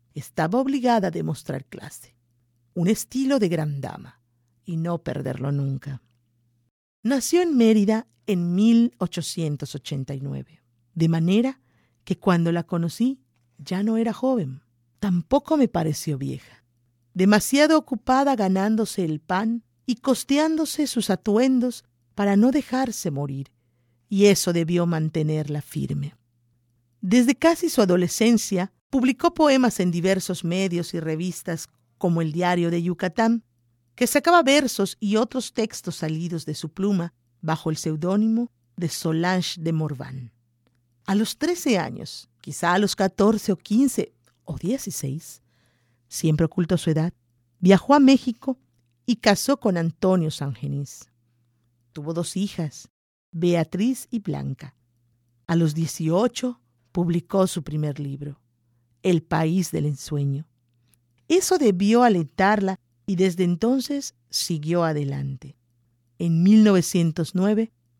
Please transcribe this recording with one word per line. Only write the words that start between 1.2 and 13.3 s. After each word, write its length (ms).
clase, 500
un 140
estilo 500
de 120
gran 320
dama, 400
y 140
no 260
perderlo 480
nunca. 500
Nació 380
en 160
Mérida 500
en 280
mil 420
ochocientos 800
ochenta 380
y 80
nueve, 400
de 160
manera 500
que 140
cuando 340
la 120
conocí 560